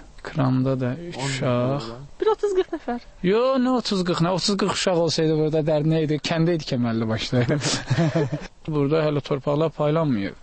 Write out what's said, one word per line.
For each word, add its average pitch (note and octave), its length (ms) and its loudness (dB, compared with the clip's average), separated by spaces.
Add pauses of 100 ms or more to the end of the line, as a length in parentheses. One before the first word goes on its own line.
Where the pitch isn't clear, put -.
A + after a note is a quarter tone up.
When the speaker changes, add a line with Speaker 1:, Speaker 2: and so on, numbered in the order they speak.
(180)
Speaker 1:
Kramda C3 580 0
da B2+ 140 -2 (100)
üç F3 160 -12
uşaq. C3 680 -2 (360)
Speaker 2:
Bir G4+ 80 0
otuz G#4 240 0
qırx F#4 220 -2
nəfər. A#3+ 300 -6 (200)
Speaker 1:
Yo, G3+ 160 2 (160)
nə B3+ 160 2
otuz G#3+ 320 0
qırx E3+ 160 0
nə? E3+ 160 2
Otuz G3 240 -2
qırx F3+ 160 0
uşaq F3+ 240 2
olsaydı D#3+ 380 2
burada D#3 260 2
dərdi D3+ 240 2
nə D#3+ 160 4
idi? D3+ 160 0
Kəndə E3 380 2
idi D3+ 100 -10
kəmərli A#2 400 0
başda. A2 320 0 (640)
<laughs> - 640 -2
Burada D3+ 340 2
hələ D3 180 0
torpaqlar D3 500 0
paylanmıyor. D3 640 0 (100)